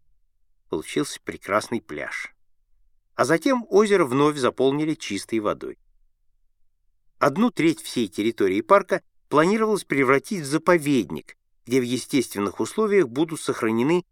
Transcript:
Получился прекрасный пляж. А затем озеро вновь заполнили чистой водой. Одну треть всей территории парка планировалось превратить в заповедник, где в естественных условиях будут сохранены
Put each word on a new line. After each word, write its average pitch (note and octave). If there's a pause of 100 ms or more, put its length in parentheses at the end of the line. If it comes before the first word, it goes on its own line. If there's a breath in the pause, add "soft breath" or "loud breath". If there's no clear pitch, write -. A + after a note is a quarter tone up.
(680)
Получился -
прекрасный G#2+
пляж. - (800)
А B2+
затем A3
озеро G3
вновь C#3+
заполнили C#3
чистой G#2+
водой. C#2 (1400)
Одну E3+
треть D3+
всей A2+
территории G#2
парка G3 (260)
планировалось G3+
превратить C#3
в -
заповедник, C#3 (280)
где B2+
в -
естественных A#2+
условиях G3
будут D3+
сохранены B2+